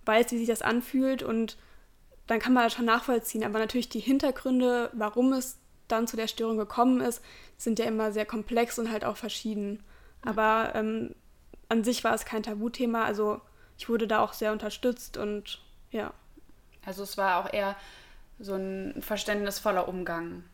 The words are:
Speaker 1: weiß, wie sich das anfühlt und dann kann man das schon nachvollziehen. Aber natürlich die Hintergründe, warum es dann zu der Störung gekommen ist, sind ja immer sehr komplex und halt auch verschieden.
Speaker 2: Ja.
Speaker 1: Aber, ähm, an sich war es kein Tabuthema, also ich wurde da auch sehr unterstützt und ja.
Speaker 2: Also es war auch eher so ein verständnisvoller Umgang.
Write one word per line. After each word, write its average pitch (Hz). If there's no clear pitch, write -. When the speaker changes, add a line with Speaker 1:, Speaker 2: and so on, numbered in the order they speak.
Speaker 1:
weiß, 226
wie 240
sich 233
das 226
anfühlt 254
und 226
dann 196
kann 233
man 247
das 226
schon 240
nachvollziehen. 233
Aber 208
natürlich 226
die 226
Hintergründe, 254
warum 233
es 262
dann 226
zu 226
der 220
Störung 226
gekommen 240
ist, 240
sind 220
ja 226
immer 220
sehr 208
komplex 233
und 226
halt 214
auch 208
verschieden. 208
Speaker 2:
Ja. 226
Speaker 1:
Aber, 220
ähm, 220
an 226
sich 240
war 226
es 220
kein 220
Tabuthema, 226
also 214
ich -
wurde 226
da 214
auch 208
sehr 214
unterstützt 220
und 208
ja. 214
Speaker 2:
Also 190
es -
war 190
auch 196
eher 202
so 196
ein 190
verständnisvoller 202
Umgang. 175